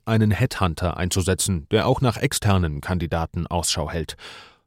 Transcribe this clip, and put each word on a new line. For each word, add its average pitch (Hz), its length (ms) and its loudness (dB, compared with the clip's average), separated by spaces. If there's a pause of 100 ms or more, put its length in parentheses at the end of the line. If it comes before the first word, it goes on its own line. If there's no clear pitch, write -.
einen 110 260 4
Headhunter 92 680 0
einzusetzen, 90 720 0
der 101 160 4
auch 131 140 2
nach 123 180 2
externen 90 640 0
Kandidaten 82 640 -2
Ausschau 80 440 -2
hält. 80 260 -6 (500)